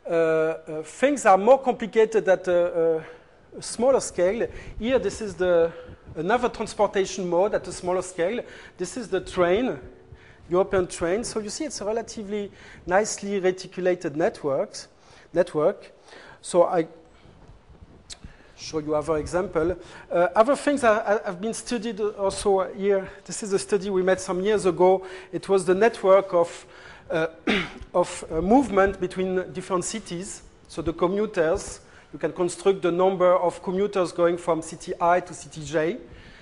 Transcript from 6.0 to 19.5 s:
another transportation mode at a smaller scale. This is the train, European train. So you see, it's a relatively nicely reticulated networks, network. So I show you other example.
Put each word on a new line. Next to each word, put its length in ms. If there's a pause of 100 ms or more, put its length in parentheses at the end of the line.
another 340
transportation 800
mode 260
at 120
a 60
smaller 300
scale. 400 (360)
This 180
is 120
the 120
train, 580 (720)
European 380
train. 380
So 160
you 100
see, 140
it's 160
a 40
relatively 640 (360)
nicely 540
reticulated 760
networks, 720 (440)
network. 600 (480)
So 240
I 220 (1700)
show 220
you 160
other 220
example. 600 (340)